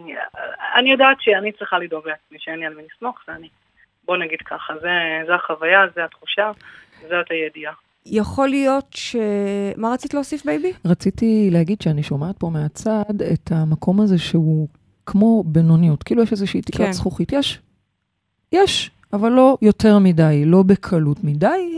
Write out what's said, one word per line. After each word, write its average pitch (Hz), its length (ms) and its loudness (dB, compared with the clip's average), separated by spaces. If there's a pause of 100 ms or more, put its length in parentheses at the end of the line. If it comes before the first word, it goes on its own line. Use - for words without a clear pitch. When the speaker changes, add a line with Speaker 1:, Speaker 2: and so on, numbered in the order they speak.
(760)
Speaker 1:
אני 254 160 2
יודעת 269 300 4
שאני 208 320 -2
צריכה 190 260 -6
לדאוג 160 300 -10
לעצמי, 156 320 -14
שאין 160 180 -12
לי 165 80 -10
על 156 80 -12
מי 151 80 -20 (120)
לסמוך, 240 220 -12 (100)
זה 160 60 -16
אני. 160 160 -20 (560)
בוא 180 120 -4
נגיד 160 260 -8
ככה, 160 400 -12
זה, 165 440 -4
זה 170 80 0
החוויה, 170 500 2 (100)
זה 175 100 -6
התחושה, - 460 -6 (580)
זאת 175 220 -4
הידיעה. 156 420 -8 (340)
Speaker 2:
יכול 220 420 -2
להיות 269 460 0
ש-, - 220 -10 (600)
מה 226 160 -4
רצית 285 220 -6
להוסיף, 285 320 -6
בייבי? 302 260 -2 (120)
Speaker 3:
רציתי 214 680 0
להגיד 170 300 0
שאני 151 200 -2
שומעת 147 360 -6
פה 170 120 -6
מהצד 208 720 -4 (100)
את - 200 -4
המקום 160 480 0
הזה 190 180 4
שהוא 156 500 0 (380)
כמו 214 400 4
בינוניות, 165 560 4
כאילו 233 200 2
יש 226 100 0
איזושהי 202 300 -2
תקרת - 240 -2
Speaker 2:
כן. 190 60 -2
Speaker 3:
זכוכית. 180 400 -4
יש, 277 280 -2 (920)
יש, - 380 2 (220)
אבל 214 200 0
לא 262 300 6
יותר 208 360 6
מדי, 160 480 4
לא 180 160 6
בקלות 170 640 0
מדי, 165 320 0 (220)